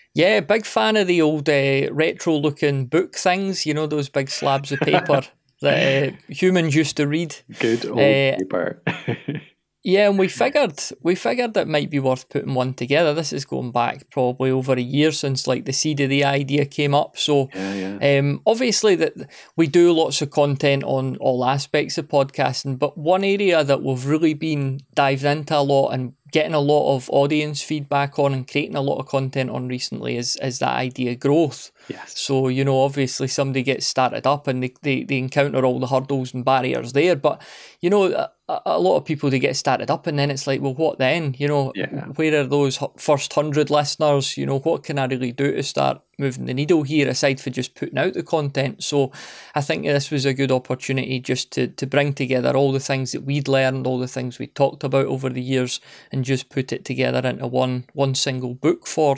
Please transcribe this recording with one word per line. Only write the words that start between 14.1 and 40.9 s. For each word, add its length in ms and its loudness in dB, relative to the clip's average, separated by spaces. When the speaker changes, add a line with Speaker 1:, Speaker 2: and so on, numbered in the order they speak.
Speaker 1:
probably 400 0
over 240 0
a 80 -2
year 300 2
since, 340 -4
like, 180 0
the 80 -6
seed 280 -2
of 100 2
the 140 2
idea 420 0
came 280 0
up. 220 0
So, 380 2
Speaker 2:
Yeah, 440 -6
yeah. 200 4
Speaker 1:
um, 260 0
obviously 520 2
that 180 0
we 120 4
do 240 6
lots 280 2
of 100 -4
content 520 2
on 360 -2
all 260 0
aspects 520 -2
of 120 -6
podcasting, 720 0
but 200 -2
one 240 2
area 400 2
that 200 2
we've 220 -2
really 300 2
been 460 -4
dived 300 2
into 320 0
a 60 4
lot 280 4
and 220 -4
getting 220 2
a 60 4
lot 340 4
of 160 -6
audience 520 2
feedback 560 -2
on 160 2
and 160 -6
creating 260 -2
a 60 -2
lot 160 0
of 80 -6
content 420 -2
on 200 -6
recently 480 -6
is, 260 -4
is 160 -4
that 180 -2
idea 360 -4
of 80 -8
growth. 500 2
Speaker 2:
Yes. 320 -14
Speaker 1:
So, 280 0
you 180 0
know, 160 4
obviously 460 0
somebody 340 0
gets 240 0
started 400 0
up 200 2
and 160 -2
they, 200 -6
they, 220 -2
they 120 -2
encounter 480 0
all 160 2
the 60 -2
hurdles 480 -2
and 100 -6
barriers 480 0
there. 240 4
But, 240 0
you 80 0
know, 240 4
a, 180 -2
a, 160 -4
a 120 0
lot 200 4
of 80 -4
people, 240 -2
they 80 2
get 180 0
started 340 -2
up 160 -2
and 120 -2
then 120 0
it's 160 -6
like, 140 -2
"Well, 140 -2
what 240 -2